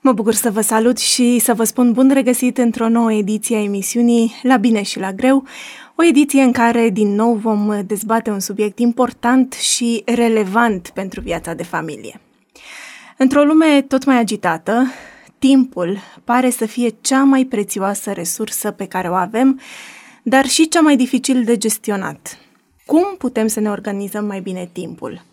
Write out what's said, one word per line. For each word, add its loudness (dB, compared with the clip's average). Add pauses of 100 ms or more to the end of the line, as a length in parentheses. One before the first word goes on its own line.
Mă 4
bucur 0
să -2
vă -2
salut 0
și 2
să 2
vă 0
spun 2
bun 4
regăsit 0
într-o 0
nouă 2
ediție -2
a -2
emisiunii 0 (100)
La 4
bine 2
și -8
la -6
greu, 0 (520)
o 2
ediție 4
în 4
care, 2
din 0
nou, 2
vom -2
dezbate -2
un -4
subiect -4
important 0
și -2
relevant 0
pentru -8
viața -8
de -10
familie. -10 (1000)
Într-o 4
lume 4
tot -2
mai 4
agitată, -2 (520)
timpul 2 (260)
pare 0
să -4
fie -2
cea 0
mai 4
prețioasă -4
resursă -6
pe -10
care -6
o -4
avem, 0 (640)
dar 2
și 2
cea 2
mai 6
dificil 0
de 2
gestionat. -6 (480)
Cum 0
putem -2
să -4
ne -2
organizăm -6
mai -6
bine -10
timpul? -12 (100)